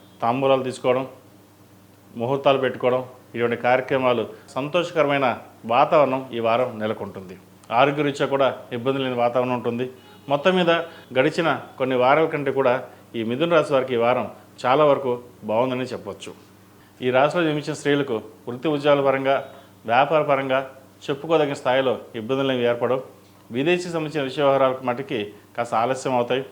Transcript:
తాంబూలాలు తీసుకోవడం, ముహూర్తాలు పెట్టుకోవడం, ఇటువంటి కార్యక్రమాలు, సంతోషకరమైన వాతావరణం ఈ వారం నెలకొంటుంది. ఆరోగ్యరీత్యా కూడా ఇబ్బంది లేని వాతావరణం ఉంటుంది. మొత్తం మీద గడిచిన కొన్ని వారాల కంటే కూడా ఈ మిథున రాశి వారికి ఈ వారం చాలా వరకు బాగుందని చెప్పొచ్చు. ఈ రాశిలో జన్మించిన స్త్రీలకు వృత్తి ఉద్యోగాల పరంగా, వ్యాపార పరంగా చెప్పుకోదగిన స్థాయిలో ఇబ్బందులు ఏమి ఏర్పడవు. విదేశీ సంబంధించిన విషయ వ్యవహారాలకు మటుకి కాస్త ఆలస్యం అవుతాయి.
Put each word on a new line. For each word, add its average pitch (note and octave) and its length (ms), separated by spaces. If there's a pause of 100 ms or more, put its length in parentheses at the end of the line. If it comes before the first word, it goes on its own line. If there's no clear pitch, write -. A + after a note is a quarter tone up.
(220)
తాంబూలాలు C3 460
తీసుకోవడం, B2+ 360 (1160)
ముహూర్తాలు C#3 440
పెట్టుకోవడం, B2+ 380 (320)
ఇటువంటి A#2 220 (100)
కార్యక్రమాలు, B2+ 580 (300)
సంతోషకరమైన D3 720 (460)
వాతావరణం C3+ 500 (140)
ఈ A2+ 100
వారం A#2+ 240 (120)
నెలకొంటుంది. F#2+ 540 (440)
ఆరోగ్యరీత్యా C#3+ 540
కూడా C3+ 140 (280)
ఇబ్బంది C3+ 280
లేని B2+ 180
వాతావరణం B2 360
ఉంటుంది. A#2+ 300 (440)
మొత్తం F#3 280
మీద E3 100 (480)
గడిచిన D#3 320 (300)
కొన్ని B2+ 240
వారాల D3+ 300
కంటే C#3 260
కూడా B2 140 (440)
ఈ A2+ 40 (100)
మిథున E3 240
రాశి D3 200
వారికి B2+ 220
ఈ - 60
వారం A#2+ 240 (340)
చాలా C#3 300
వరకు C3 200 (380)
బాగుందని B2+ 420
చెప్పొచ్చు. F#2+ 400 (720)
ఈ B2+ 120
రాశిలో D3+ 300
జన్మించిన D3 320
స్త్రీలకు C#3+ 360 (320)
వృత్తి C3 280
ఉద్యోగాల C#3+ 320
పరంగా, C3+ 280 (560)
వ్యాపార D3 380
పరంగా C3+ 300 (440)
చెప్పుకోదగిన D3+ 560
స్థాయిలో C3 320 (260)
ఇబ్బందులు C3+ 340
ఏమి B2 160
ఏర్పడవు. A#2+ 320 (540)
విదేశీ F3 400
సంబంధించిన D#3 340
విషయ C3+ 140
వ్యవహారాలకు C3+ 460
మటుకి B2 300 (380)
కాస్త A#2+ 240
ఆలస్యం C3 380
అవుతాయి. B2 340